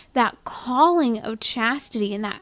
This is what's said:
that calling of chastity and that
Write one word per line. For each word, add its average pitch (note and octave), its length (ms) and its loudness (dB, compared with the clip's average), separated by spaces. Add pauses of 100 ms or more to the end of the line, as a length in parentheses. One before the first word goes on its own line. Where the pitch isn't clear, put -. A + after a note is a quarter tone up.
(140)
that A#3 300 0
calling C4 760 2
of A3 200 -6
chastity A3+ 760 -2
and G#3 100 -4
that G3+ 180 -6